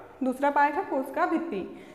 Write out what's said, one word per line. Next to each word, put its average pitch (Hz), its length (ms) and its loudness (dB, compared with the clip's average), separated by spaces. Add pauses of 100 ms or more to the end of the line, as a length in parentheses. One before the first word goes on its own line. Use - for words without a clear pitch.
(220)
दूसरा 262 280 2
part 285 240 4
है 359 100 0
कोशिका 294 420 0
भित्ति, 311 520 -4 (160)